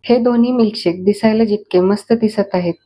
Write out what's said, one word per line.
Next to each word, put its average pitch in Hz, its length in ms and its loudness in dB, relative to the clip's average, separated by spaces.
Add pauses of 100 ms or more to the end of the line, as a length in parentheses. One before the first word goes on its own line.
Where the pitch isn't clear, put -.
हे 233 120 2
दोन्ही 240 340 2
मिल्कशेक 208 520 -2
दिसायला 214 400 0
जितके 208 360 0
मस्त 196 340 0
दिसत 214 400 -2
आहेत 175 200 -2 (120)